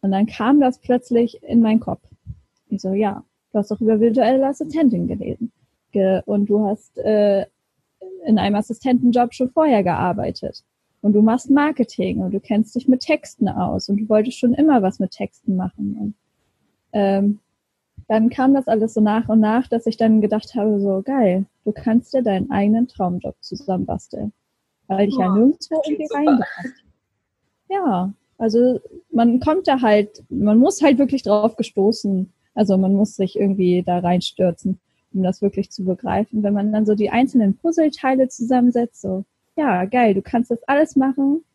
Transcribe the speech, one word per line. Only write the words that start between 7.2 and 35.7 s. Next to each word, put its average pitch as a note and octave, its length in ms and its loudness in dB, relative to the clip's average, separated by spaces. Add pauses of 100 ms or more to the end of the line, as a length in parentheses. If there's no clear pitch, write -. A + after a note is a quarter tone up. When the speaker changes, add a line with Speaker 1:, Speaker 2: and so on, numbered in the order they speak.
Speaker 1:
in A3 120 2
einem G3+ 180 -2
Assistentenjob A#3+ 800 0
schon B3+ 160 -4
vorher C#4 340 2
gearbeitet. - 800 -4 (380)
Und G3+ 120 2
du G#3 80 4
machst A3+ 280 2
Marketing C4+ 680 0
und F#3 140 -4
du G3 60 -4
kennst - 360 -2
dich A#3+ 120 -2
mit B3+ 140 2
Texten - 480 -2
aus F#3 400 -4
und G3+ 80 0
du G#3+ 120 -6
wolltest G#3+ 300 0
schon A#3+ 140 2
immer C#4 280 4
was F#3+ 180 -2
mit F#3 120 -4
Texten - 440 -6
machen.“ G3+ 440 -6
Und, G#3 160 -8 (800)
ähm, G3+ 460 0 (680)
dann A3 220 2
kam C4 240 2
das C4+ 140 0
alles A3 260 0
so A3 80 0
nach G#3+ 280 0
und A3 100 4
nach, A3 280 0
dass A#3 200 -4
ich A3+ 100 -4
dann A3 240 4
gedacht G#3+ 340 -4
habe, G#3 240 0
so, G3 240 -2
„Geil, G3+ 420 0 (200)
du G#3+ 60 -2
kannst A#3 420 -2
dir C4 80 0
deinen G3 300 -2
eigenen G#3+ 360 0
Traumjob F3+ 540 -6
zusammenbasteln.“ - 920 -8 (540)
Weil G3 220 0
ich C4+ 80 -4
ja A#3+ 120 0
Speaker 2:
Oh, F#3+ 40 2
Speaker 1:
nirgendwo C4 420 2
Speaker 2:
das D#4 80 0
klingt D#4 180 -4
Speaker 1:
irgendwie D4+ 60 -8
Speaker 2:
super. C#4+ 120 -6
Speaker 1:
reingepasst D4 380 0
habe. - 160 -12 (960)
Ja, G#3 440 -2 (240)
also A#3+ 420 2 (320)
man A#3+ 280 2
kommt E4 280 -2
da C4+ 140 0
halt, G#3 480 0
man G#3 280 2
muss D4 240 4
halt C#4 160 4
wirklich C4+ 260 -2
drauf G#3 320 0
gestoßen. G3 760 -2 (240)
Also G3+ 220 2
man F#3+ 160 2
muss G3+ 220 0
sich F#3+ 240 -4
irgendwie F#3 440 0
da F3+ 160 -2
reinstürzen, F3+ 800 -2 (340)
um F#3+ 100 -2
das F#3 180 -2
wirklich G3+ 300 -4